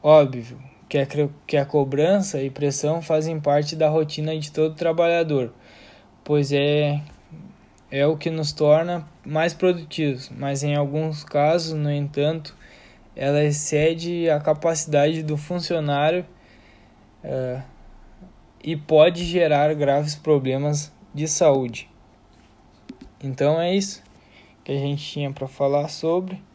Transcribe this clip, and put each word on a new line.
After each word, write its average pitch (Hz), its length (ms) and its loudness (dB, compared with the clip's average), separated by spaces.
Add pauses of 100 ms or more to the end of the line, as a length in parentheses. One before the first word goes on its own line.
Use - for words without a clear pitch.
Óbvio 135 560 4 (300)
que 147 100 -2
a 135 80 0
cre-, 147 240 -2 (160)
que 151 100 -2
a 139 80 2
cobrança 147 760 0
e 135 80 -4
pressão 147 500 -2
fazem 156 380 -2
parte 147 380 0
da 156 120 2
rotina 156 480 -2
de 151 140 -8
todo 156 240 0
trabalhador, 165 800 0 (680)
pois 143 300 0
é, 147 480 2 (880)
é 139 160 2
o 156 100 2
que 160 140 -6
nos 156 220 -4
torna 160 560 2 (160)
mais 156 300 0
produtivos, 156 760 -2
mas 139 340 -6
em 147 120 0
alguns 151 500 -4
casos, 160 480 0
no 147 180 -2
entanto, 147 680 -4 (580)
ela 143 280 0
excede 165 840 0
a 151 120 2
capacidade 156 840 0
do 151 140 -4
funcionário, 160 920 -2 (960)
eh, 131 380 -6 (1000)
e 160 140 -6
pode 160 480 4
gerar 156 500 2
graves 147 400 0
problemas 143 760 0 (220)
de 151 120 -4
saúde. 135 600 2 (1300)
Então 143 380 0
é 175 140 0
isso 196 280 -4 (640)
que - 80 -8
a 139 60 -2
gente 143 260 -4
tinha 143 280 -6
pra 135 140 -8
falar 143 420 0
sobre. 185 540 -4 (120)